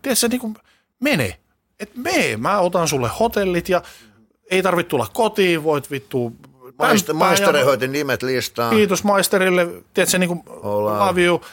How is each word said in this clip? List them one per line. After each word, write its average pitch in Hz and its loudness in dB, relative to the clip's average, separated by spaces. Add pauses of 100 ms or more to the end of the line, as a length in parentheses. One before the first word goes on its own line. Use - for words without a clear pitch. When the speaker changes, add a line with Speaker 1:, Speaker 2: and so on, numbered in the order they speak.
Speaker 1:
tiedät 262 -2
sä, 233 2
niinku, 233 -4 (460)
mene, 170 -2 (400)
et - -14
mee, 240 -2
mä 180 0
otan 175 0
sulle 131 -2 (100)
hotellit 190 -2
ja 175 2 (720)
ei 185 2
tarvit 175 0
tulla 120 0
kotiin, 190 0
voit 147 -2
vittu 123 -4 (320)
Speaker 2:
Maist-, - -20
Speaker 1:
pämppää 208 2
Speaker 2:
maisteri 160 2
Speaker 1:
ja 127 2
Speaker 2:
hoiti 131 2
nimet 135 -2
listaan. 123 -2
Speaker 1:
Kiitos 202 2
maisterille, 185 2 (260)
tiedät 175 2
sä, 185 0
niinku, 175 -2
Speaker 2:
Olavi. 104 -2
Speaker 1:
love 185 2
you, 175 2 (120)